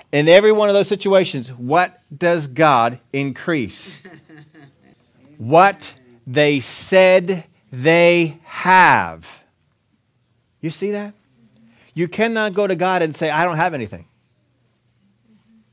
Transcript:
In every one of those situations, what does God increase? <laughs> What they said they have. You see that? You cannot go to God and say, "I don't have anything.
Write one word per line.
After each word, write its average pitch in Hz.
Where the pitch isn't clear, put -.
In 147
every 202
one 208
of 202
those 196
situations, 190
what 131
does 170
God 127
increase? 139
<laughs> -
What 170
they 147
said 185
they 165
have. 127
You 156
see 196
that? 208
You 170
cannot 214
go 202
to 190
God 180
and 156
say, 160
"I 156
don't 175
have 165
anything. 98